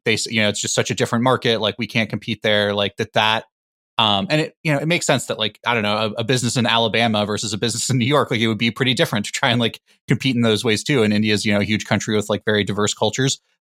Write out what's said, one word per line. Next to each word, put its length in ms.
they 100
s-, 120
you 160
know, 80
it's 100
just 140
such 160
a 40
different 300
market. 380
Like, 160
we 80
can't 240
compete 320
there. 320
Like, 240
that, 160
that, 320
um, 320
and 140
it, 200
you 100
know, 60
it 80
makes 200
sense 200
that, 120
like, 280
I 60
don't 100
know, 140
a, 240
a 40
business 340
in 80
Alabama 580
versus 300
a 40
business 300
in 80
New 80
York, 260
like, 100
it 80
would 100
be 120
pretty 220
different 340
to 60
try 180
and, 80
like, 220
compete 280
in 60
those 200
ways 220
too. 180
And 100
India's, 340
you 80
know, 60
a 40
huge 220
country 280
with, 140
like, 160
very 200
diverse 280
cultures, 480